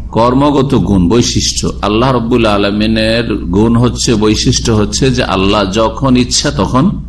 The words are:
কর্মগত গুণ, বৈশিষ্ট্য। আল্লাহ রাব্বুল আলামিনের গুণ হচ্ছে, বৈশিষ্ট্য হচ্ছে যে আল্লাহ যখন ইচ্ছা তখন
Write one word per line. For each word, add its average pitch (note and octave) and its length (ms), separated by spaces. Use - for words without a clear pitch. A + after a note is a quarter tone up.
কর্মগত C3+ 640
গুণ, F#2 340
বৈশিষ্ট্য। - 640
আল্লাহ A2 300
রাব্বুল A#2 340
আলামিনের A2 880
গুণ G#2 420
হচ্ছে, A#2+ 380
বৈশিষ্ট্য A2 580
হচ্ছে G#2+ 380
যে B2 140
আল্লাহ G2 400
যখন A2+ 520
ইচ্ছা B2 340
তখন C#3 400